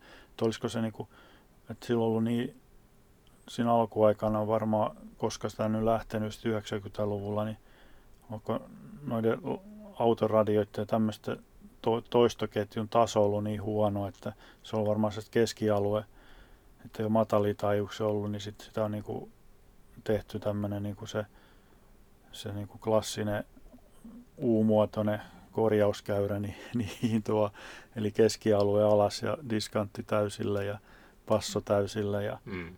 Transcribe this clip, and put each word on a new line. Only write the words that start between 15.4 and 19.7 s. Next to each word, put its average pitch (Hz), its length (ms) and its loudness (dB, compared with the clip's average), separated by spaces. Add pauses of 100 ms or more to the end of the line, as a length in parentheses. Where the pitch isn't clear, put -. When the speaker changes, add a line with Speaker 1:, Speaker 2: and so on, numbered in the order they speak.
Speaker 1:
että - 160 -10
jo 107 80 -2
matalia 107 460 2
taajuuksia 104 500 -2
ollut, 104 260 -2
niin 104 100 -6
sit 104 200 -12
sitä - 240 -6
on 107 60 -4
niinku 104 380 -8 (760)